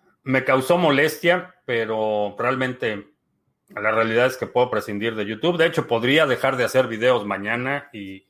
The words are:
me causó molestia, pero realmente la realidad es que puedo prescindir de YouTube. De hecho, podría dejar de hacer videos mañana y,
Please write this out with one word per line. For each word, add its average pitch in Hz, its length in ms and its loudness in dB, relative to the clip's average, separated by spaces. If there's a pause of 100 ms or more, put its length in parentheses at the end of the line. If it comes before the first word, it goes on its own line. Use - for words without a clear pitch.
(240)
me 131 200 0
causó 131 340 2
molestia, 170 760 2 (120)
pero 110 720 -2
realmente 123 760 -4 (560)
la 107 220 -2
realidad 113 360 2
es 131 100 -6
que 107 100 -6
puedo 123 220 2
prescindir 110 460 -4
de 107 100 -4
YouTube. 127 320 -2
De 160 80 4
hecho, - 220 -2
podría 131 380 2
dejar 135 300 0
de 123 80 0
hacer 127 240 2
videos 113 380 0
mañana 117 640 -6
y, 95 380 -16